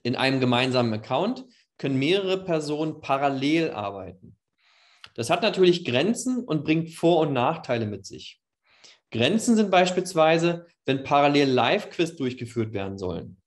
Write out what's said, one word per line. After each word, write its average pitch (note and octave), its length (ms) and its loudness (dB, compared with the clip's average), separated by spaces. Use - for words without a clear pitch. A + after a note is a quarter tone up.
In A#2+ 140 -4
einem C3+ 240 0
gemeinsamen B2 520 2
Account C#3 540 -4
können C3+ 220 -2
mehrere F#3 440 0
Personen D3+ 560 -4
parallel C#3 680 0
arbeiten. G2 640 -10
Das A2+ 160 -6
hat F3 140 0
natürlich F3+ 420 4
Grenzen A3+ 580 0
und D3+ 200 -2
bringt D#3+ 260 0
Vor- E3+ 300 2
und D#3 120 0
Nachteile B2+ 540 -2
mit G#2 220 -8
sich. - 340 -18
Grenzen G3+ 440 2
sind G#3+ 140 2
beispielsweise, E3+ 960 2
wenn C3+ 160 -2
parallel C#3+ 480 4
Live-Quiz D#3+ 640 0
durchgeführt A#2 580 -6
werden G2 240 -8
sollen. F#2 500 -8